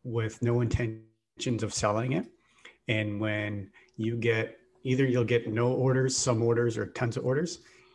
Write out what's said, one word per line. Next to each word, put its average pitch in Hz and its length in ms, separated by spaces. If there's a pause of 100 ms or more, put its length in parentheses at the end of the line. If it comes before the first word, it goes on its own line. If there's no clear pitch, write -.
with 113 380
no 120 180
intentions 113 1040
of 104 100
selling 113 400
it. 170 140 (640)
And 107 320
when 104 500 (260)
you 113 200
get, 113 420 (260)
either 131 220
you'll 123 180
get 117 240
no 117 240
orders, 131 440
some 120 260
orders, 117 340
or 104 100
tons 117 300
of - 80
orders. 151 360 (340)